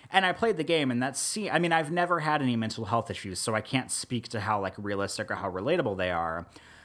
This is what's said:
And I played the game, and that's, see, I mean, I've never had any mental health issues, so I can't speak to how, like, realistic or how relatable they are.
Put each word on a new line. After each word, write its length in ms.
And 140
I 80
played 240
the 80
game, 260
and 120
that's, 180
see, 300
I 80
mean, 140
I've 180
never 300
had 220
any 140
mental 300
health 240
issues, 280
so 160
I 60
can't 300
speak 380
to 120
how, 200
like, 180
realistic 520
or 60
how 140
relatable 460
they 140
are. 360